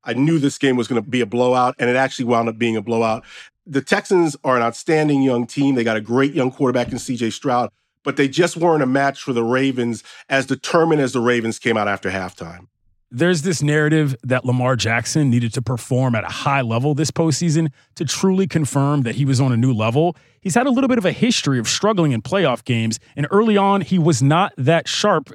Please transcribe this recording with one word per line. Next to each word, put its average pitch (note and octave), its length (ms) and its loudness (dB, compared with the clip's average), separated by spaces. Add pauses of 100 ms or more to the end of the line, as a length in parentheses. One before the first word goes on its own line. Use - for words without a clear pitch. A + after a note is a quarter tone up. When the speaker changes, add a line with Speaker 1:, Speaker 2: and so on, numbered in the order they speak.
Speaker 1:
I A#2 100 -6
knew D3+ 240 2
this C#3 180 0
game C3 200 2
was A#2 120 -2
gonna A#2 140 -2
be B2 180 -4
a A2+ 60 0
blowout, B2 520 0
and B2 120 0
it B2 60 2
actually C3 280 -2
wound A#2 240 0
up A2+ 100 -8
being A2+ 180 0
a G#2+ 60 -4
blowout. A2+ 420 -2 (400)
The C#3 160 -4
Texans F3 640 0
are B2+ 140 2
an A#2+ 60 2
outstanding D3 600 0
young A#2+ 240 0
team. C#3 280 0
They A#2 100 0
got A2+ 120 0
a A2 40 -2
great C3 340 0
young B2+ 160 0
quarterback B2+ 420 -2
in B2 60 -8
C B2 180 -6
J A2+ 140 -2
Stroud, B2 400 -2 (320)
but C#3+ 140 -4
they C#3 120 2
just D#3+ 280 0
weren't D#3+ 260 2
a B2+ 40 2
match C#3 360 0
for C#3 100 -6
the A#2 120 0
Ravens, A#2+ 580 -2 (260)
as C3+ 180 0
determined D#3+ 540 2
as B2 120 -2
the B2+ 80 -2
Ravens A#2 380 0
came A#2 180 -2
out G#2 120 0
after F#2+ 220 -4
halftime. F2+ 560 -10 (480)
Speaker 2:
There's E3 280 0
this D#3 200 -2
narrative D3+ 600 2
that B2+ 240 -2
Lamar B2+ 280 2
Jackson A#2 540 0
needed A#2+ 240 2
to C3+ 80 -4
perform B2 540 -2
at G2+ 100 -2
a E2+ 60 -8
high C#3 320 -2
level A#2+ 320 0
this D3+ 160 -2
postseason D#3+ 600 0 (260)
to D#3+ 100 -4
truly F#3+ 400 0
confirm C#3+ 560 0
that D3 140 -4
he C#3+ 100 0
was C3 120 2
on C3 140 2
a A#2 40 2
new B2+ 180 2
level. A#2+ 420 0 (240)
He's F3+ 140 -4
had B3 120 4
a C#4+ 40 2
little C4 180 2
bit B3+ 80 2
of G#3 80 0
a D#3 80 2
history C#3+ 460 0
of G#2+ 100 -2
struggling F3+ 440 2
in A2 100 -2
playoff D#3+ 420 -2
games, A2+ 340 -2 (160)
and - 160 -4
early G#3 280 2
on, G3 240 2
he F#3 160 -2
was D3 240 2
not D#3+ 340 2
that D3+ 320 0
sharp. F#3+ 460 0